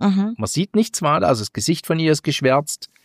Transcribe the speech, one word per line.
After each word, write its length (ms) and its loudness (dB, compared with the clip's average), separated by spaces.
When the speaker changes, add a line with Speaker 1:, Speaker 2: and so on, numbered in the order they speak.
Speaker 1:
Mhm. 360 0
Speaker 2:
Man 100 -6
sieht 300 -2
nichts 260 0
weiter, 260 2
also 140 2
das 100 -10
Gesicht 340 -2
von 120 0
ihr 140 2
ist 100 0
geschwärzt. 680 -2